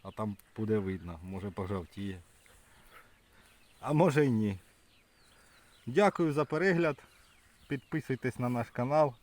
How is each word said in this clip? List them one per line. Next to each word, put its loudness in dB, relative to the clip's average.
А -12
там -6
буде 0
видно, -6
може -8
пожовтіє. -8
А -4
може 4
й 2
ні. 0
Дякую 2
за 2
перегляд. 2
Підписуйтесь -4
на -2
наш -2
канал. 2